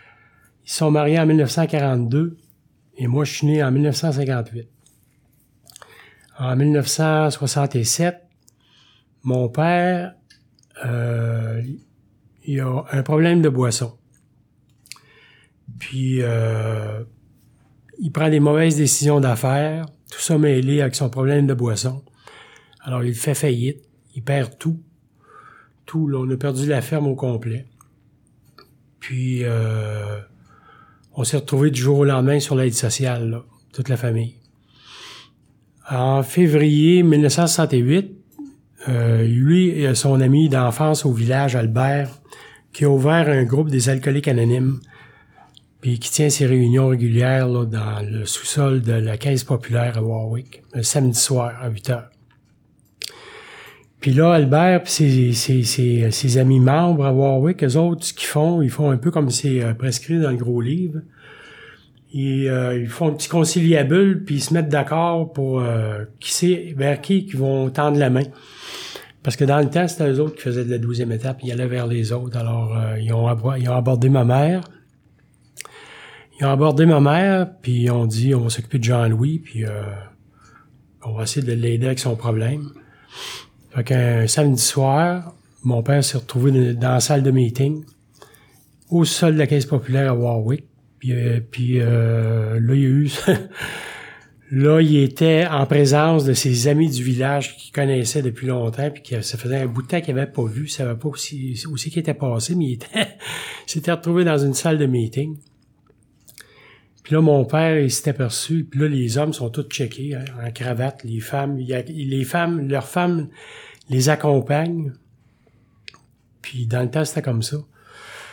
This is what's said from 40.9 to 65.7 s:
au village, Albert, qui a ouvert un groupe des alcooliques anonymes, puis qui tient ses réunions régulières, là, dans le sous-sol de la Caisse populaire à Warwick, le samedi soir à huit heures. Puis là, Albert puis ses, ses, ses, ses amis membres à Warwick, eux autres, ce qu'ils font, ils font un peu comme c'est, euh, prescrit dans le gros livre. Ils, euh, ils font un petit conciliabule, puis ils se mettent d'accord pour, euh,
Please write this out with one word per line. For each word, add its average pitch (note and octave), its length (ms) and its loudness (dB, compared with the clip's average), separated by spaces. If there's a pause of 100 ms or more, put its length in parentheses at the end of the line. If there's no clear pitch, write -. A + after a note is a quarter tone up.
au C3+ 60 2
village, B2 440 0
Albert, C3 540 0 (640)
qui - 140 -2
a C#3+ 40 4
ouvert D3 400 4
un C3+ 140 4
groupe C#3 260 0
des C3 200 0
alcooliques C3+ 380 0
anonymes, B2+ 520 0 (1040)
puis B2 180 -2
qui - 100 -10
tient D3 220 2
ses C#3 160 0
réunions B2+ 400 4
régulières, B2 600 2
là, B2 180 0
dans G#2+ 380 -4
le G#2+ 220 -6
sous-sol C3+ 560 -2
de A#2 120 0
la A2 220 -2
Caisse C3+ 280 -2
populaire A#2+ 560 -2
à - 20 -2
Warwick, A2+ 640 -6 (100)
le B2 80 -4
samedi B2 380 0
soir A#2+ 420 0
à B2+ 80 -6
huit A2 220 -6
heures. A#2 180 -6 (1900)
Puis C#3 120 0
là, D#3+ 220 6
Albert E3 500 4
puis - 80 -8
ses, C3 400 4
ses, B2 320 0
ses, A#2 480 0
ses B2 260 0
amis C3 220 6
membres D3 460 4
à C3+ 80 2
Warwick, C#3 500 2
eux C3 140 2
autres, E3+ 260 0
ce - 100 -6
qu'ils - 140 -10
font, E3 340 0
ils C3+ 80 2
font D3 220 0
un B2+ 60 2
peu E3 140 -2
comme D3 180 0
c'est, B2+ 340 0
euh, A#2 100 0
prescrit C3 460 -4
dans D3 120 0
le B2+ 40 -2
gros A#2+ 240 -2
livre. D#3 400 -4 (1120)
Ils, C3+ 380 -2
euh, B2+ 280 -2
ils A#2+ 120 -4
font E3 180 -2
un D3+ 60 0
petit - 160 -8
conciliabule, E3 960 2
puis C#3+ 100 -2
ils C#3 60 -2
se - 120 -4
mettent E3 140 2
d'accord D#3+ 640 0
pour, C3 300 -2
euh, A2 420 -2 (160)